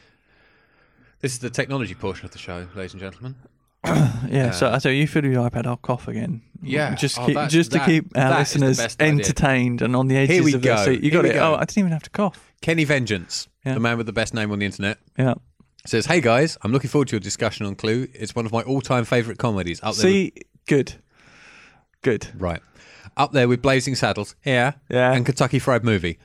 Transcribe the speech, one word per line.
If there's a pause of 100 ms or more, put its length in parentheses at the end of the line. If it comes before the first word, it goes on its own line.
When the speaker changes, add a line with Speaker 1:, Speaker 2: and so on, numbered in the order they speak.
(1200)
Speaker 1:
This
is
the
technology
portion
of
the
show,
ladies
and
gentlemen. (480)
Speaker 2:
<clears throat> (180)
Yeah,
so
Speaker 1:
Uh,
Speaker 2:
I
tell
you,
you
fill
your
iPad,
I'll
cough
again. (200)
Speaker 1:
Yeah.
Speaker 2:
Just
Speaker 1:
Oh,
Speaker 2:
keep,
Speaker 1:
that,
Speaker 2:
just
to
Speaker 1:
that,
Speaker 2:
keep (120)
our
Speaker 1:
that
is
the
Speaker 2:
listeners
Speaker 1:
best
idea.
Speaker 2:
entertained
and
on
the
Speaker 1:
Here
Speaker 2:
edges
Speaker 1:
we
Speaker 2:
of
their
Speaker 1:
go.
Speaker 2:
seat.
You
Speaker 1:
Here
Speaker 2:
got
Speaker 1:
we
Speaker 2:
it.
Speaker 1:
go.
Speaker 2:
Oh,
I
didn't
even
have
to
cough. (100)
Speaker 1:
Kenny
Vengeance, (160)
Speaker 2:
Yeah.
Speaker 1:
the
man
with
the
best
name
on
the
internet, (200)
Speaker 2:
Yeah. (500)
Speaker 1:
says,
"Hey
guys,
I'm
looking
forward
to
your
discussion
on
Clue.
It's
one
of
my
all-time
favourite
comedies."
Up
there
Speaker 2:
See, (340)
good. (1080)
Good.
Speaker 1:
with,
right. (540)
Up
there
with
Blazing
Saddles,
yeah, (180)
Speaker 2:
Yeah.
Speaker 1:
and
Kentucky
Fried
Movie,